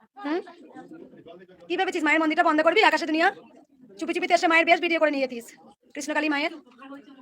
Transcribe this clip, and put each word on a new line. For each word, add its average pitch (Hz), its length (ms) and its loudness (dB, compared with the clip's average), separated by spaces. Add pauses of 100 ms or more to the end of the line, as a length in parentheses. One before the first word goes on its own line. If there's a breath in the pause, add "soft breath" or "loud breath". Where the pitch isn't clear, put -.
(260)
হুম? 330 160 -4 (1300)
কি 359 100 -2
ভেবেছিস 370 260 -2
মায়ের 311 180 4
মন্দিরটা 311 220 2
বন্ধ 311 180 2
করবি? 339 220 4
আকাশে 311 220 2
দুনিয়া 320 260 0 (680)
চুপি 330 140 -6
চুপিতে 359 200 0
এসে 349 140 2
মায়ের 330 180 4
বেশ 339 140 4
ভিডিও 330 200 -2
করে 302 120 2
নিয়ে 269 160 -2
যেতিস। 233 180 -12 (480)
কৃষ্ণকালী 302 360 -4
মায়ের, 294 200 -2 (720)